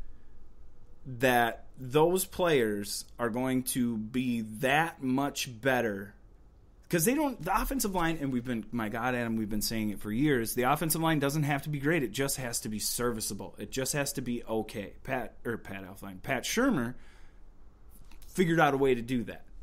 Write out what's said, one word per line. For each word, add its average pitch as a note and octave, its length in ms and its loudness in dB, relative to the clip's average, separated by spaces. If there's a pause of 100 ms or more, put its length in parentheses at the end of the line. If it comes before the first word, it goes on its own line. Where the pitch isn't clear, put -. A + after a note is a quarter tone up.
(1040)
that B2 600 2 (140)
those D#3+ 460 4
players A#2 800 2 (140)
are A#2+ 100 2
going B2+ 340 0
to A#2+ 340 0
be A#2+ 440 -2
that C3 640 2
much C3+ 460 0 (120)
better. A2+ 520 0 (760)
'Cause E3+ 160 2
they B3+ 100 4
don't, C#4 260 0
the F#3 180 -2
offensive B3+ 360 0
line, E3 260 2
and C3+ 100 0
we've A#2+ 140 0
been, A#2 260 -2
my A2+ 180 -2
God, B2 260 0
Adam, A#2 220 0
we've G#2+ 120 0
been G#2 120 0
saying A2 280 0
it F#2+ 100 -6
for G#2 120 -6
years, A#2+ 420 2
the B2 100 2
offensive D#3 380 2
line D#3+ 180 4
doesn't C#3+ 240 2
have C#3 200 0
to D#3 60 -8
be D3 100 -2
great. D3+ 240 2
It G#2 80 -2
just C3 260 -2
has A#2+ 240 -4
to A2+ 80 -6
be G#2+ 100 -4
serviceable. G#2+ 800 -2
It G#2 140 -10
just C3 220 -2
has C#3+ 200 0
to - 80 -4
be A#2+ 220 -4
okay. A2 500 -4 (100)
Pat, B2+ 300 -4 (100)
or A2+ 140 -2
Pat G2 260 -10
Elflein, F#2+ 380 -12
Pat B2 220 -2
Shurmur E3 500 2 (1300)
figured E3 320 4
out C#3+ 140 6
a C#3 40 2
way C3+ 180 6
to A#2 60 -2
do A#2+ 240 0
that. F2+ 200 -10 (180)